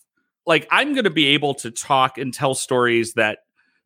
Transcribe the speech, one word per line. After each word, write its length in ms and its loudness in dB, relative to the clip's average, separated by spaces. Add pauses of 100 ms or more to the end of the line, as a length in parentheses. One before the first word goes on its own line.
(480)
Like, 240 2
I'm 240 2
gonna 160 0
be 160 2
able 280 2
to 140 -10
talk 480 0
and 160 -8
tell 220 -2
stories 580 0
that 260 0 (460)